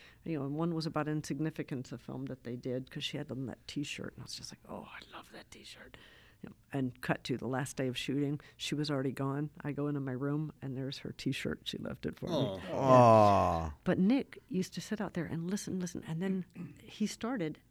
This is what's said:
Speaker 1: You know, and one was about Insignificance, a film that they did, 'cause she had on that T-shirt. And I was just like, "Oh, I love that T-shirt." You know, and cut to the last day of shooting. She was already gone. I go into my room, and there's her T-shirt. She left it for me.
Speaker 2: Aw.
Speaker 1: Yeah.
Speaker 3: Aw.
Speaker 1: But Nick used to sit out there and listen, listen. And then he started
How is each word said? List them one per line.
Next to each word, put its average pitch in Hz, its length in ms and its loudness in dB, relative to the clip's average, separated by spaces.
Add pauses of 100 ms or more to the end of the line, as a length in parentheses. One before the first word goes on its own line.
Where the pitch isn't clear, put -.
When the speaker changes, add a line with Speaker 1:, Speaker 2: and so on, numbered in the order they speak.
(240)
Speaker 1:
You 165 140 -2
know, 139 80 -2
and 143 80 -4
one 165 200 0
was 160 120 -2
about 151 200 -2
Insignificance, 151 880 -4
a 123 60 -10
film 135 280 -10
that 131 160 -10
they 120 140 -8
did, 127 340 -6
'cause 147 140 -8
she - 140 -6
had 147 120 -8
on 131 160 -6
that - 200 -8
T-shirt. - 500 -8
And 120 60 -14
I - 20 -12
was - 100 -12
just - 160 -12
like, - 160 -18
"Oh, - 220 -12
I - 260 -18
love - 200 -16
that - 160 -18
T-shirt." - 480 -20 (440)
You - 60 -12
know, - 60 -18 (180)
and 131 300 -2
cut - 220 -2
to 127 120 -2
the - 100 -4
last 131 300 -2
day 135 100 0
of 123 120 -2
shooting. 143 420 0 (160)
She - 180 -4
was 147 160 -2
already 135 220 0
gone. 139 380 -2 (120)
I 147 100 -4
go 143 160 -2
into 143 120 0
my 135 120 -4
room, 143 500 -2
and 135 120 -6
there's 135 240 -6
her - 200 -8
T-shirt. - 460 -2
She - 120 -8
left - 300 -6
it - 120 -6
for - 100 -8
me. - 40 -2
Speaker 2:
Aw. 101 340 0
Speaker 1:
Yeah. - 100 -6
Speaker 3:
Aw. 101 1000 10 (100)
Speaker 1:
But 180 140 2
Nick 220 400 4 (100)
used 180 240 -2
to - 80 -8
sit 214 220 -6
out 185 100 -6
there 165 140 -2
and 165 240 -4
listen, 190 300 -4
listen. 175 280 -6
And 165 140 -2
then 190 240 -2 (360)
he - 240 -4
started 202 520 -4 (120)